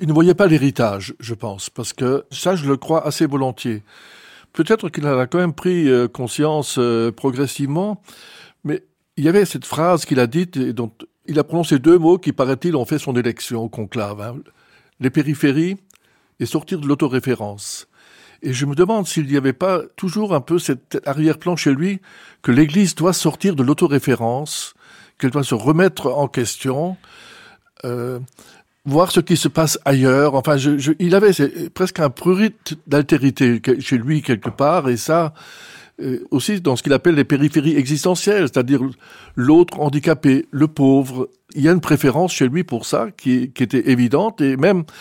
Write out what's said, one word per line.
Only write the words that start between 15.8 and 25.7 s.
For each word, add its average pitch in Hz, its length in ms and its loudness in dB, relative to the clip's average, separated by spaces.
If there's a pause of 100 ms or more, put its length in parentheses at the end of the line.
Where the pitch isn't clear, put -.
et 123 60 -6
sortir 156 340 -4
de 143 80 -8
l'autoréférence. 123 1040 -4 (520)
Et 131 120 -4
je 131 120 -4
me 143 100 -4
demande 190 320 2
s'il 151 200 -4
n'y 143 80 0
avait 135 160 2
pas 185 300 0 (160)
toujours 196 360 -4
un 143 60 2
peu 165 180 -2
cet 143 480 -4
arrière-plan 156 520 -2
chez 143 160 2
lui 185 260 -2 (420)
que 120 120 2
l'Église 156 420 2
doit 175 160 0
sortir 165 460 -2
de 135 60 2
l'autoréférence, 135 1080 -2 (440)
qu'elle 131 140 -2
doit 143 120 0
se 123 120 -2
remettre 156 520 2